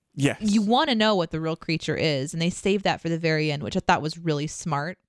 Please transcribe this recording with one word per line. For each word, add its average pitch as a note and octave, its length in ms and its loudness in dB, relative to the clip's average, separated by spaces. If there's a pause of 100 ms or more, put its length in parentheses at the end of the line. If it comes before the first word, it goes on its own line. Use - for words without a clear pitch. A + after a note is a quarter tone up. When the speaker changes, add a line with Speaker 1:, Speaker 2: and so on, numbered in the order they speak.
(160)
Speaker 1:
Yes. C#3 240 0
Speaker 2:
you G#3+ 220 2
wanna B3 340 2
know G#3+ 200 4
what E3 160 0
the D#3+ 100 -4
real D#3+ 140 -2
creature D#3+ 420 -4
is, D3 360 0
and E3 80 -4
they F3 100 2
save G3 320 0
that - 180 0
for E3 80 -4
the E3 80 0
very D#3 340 0
end, C#3+ 120 -4
which G#2+ 120 -4
I F#3+ 40 0
thought F3 220 2
was D#3+ 160 -6
really D3+ 300 -2
smart. D#3 600 -6